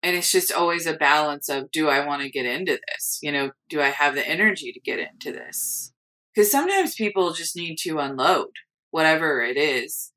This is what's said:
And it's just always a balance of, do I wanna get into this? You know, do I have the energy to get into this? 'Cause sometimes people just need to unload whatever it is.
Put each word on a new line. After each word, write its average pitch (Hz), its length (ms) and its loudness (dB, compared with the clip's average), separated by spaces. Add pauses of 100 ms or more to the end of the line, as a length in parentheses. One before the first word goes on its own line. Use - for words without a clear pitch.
And 180 140 2
it's 175 140 0
just 185 220 2
always 170 340 0
a 160 80 0
balance 147 540 2
of, 139 240 -4
do 156 160 2
I 143 180 2
wanna 143 220 -4
get 135 180 -4
into 139 320 -2 (100)
this? - 340 -6
You 147 100 -4
know, 139 180 0 (180)
do 151 120 -2
I 139 80 4
have 143 260 2
the 139 140 -2
energy 170 440 0
to - 80 -16
get 123 200 -4
into - 320 -10
this? - 600 -8 (440)
'Cause 208 160 6
sometimes 349 420 2
people 196 380 0
just 165 240 -6
need 170 220 -8
to 160 200 -4
unload 139 520 2 (420)
whatever 160 500 4
it 123 140 -2
is. 139 600 -2